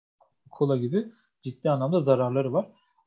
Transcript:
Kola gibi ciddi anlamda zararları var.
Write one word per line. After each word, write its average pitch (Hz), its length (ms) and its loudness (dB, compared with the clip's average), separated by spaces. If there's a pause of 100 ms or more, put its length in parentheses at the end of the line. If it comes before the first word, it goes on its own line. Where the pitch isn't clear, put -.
(520)
Kola 139 260 0
gibi 139 280 -2 (380)
ciddi 131 260 -4
anlamda 143 300 0
zararları 131 540 2
var. 185 160 -2 (380)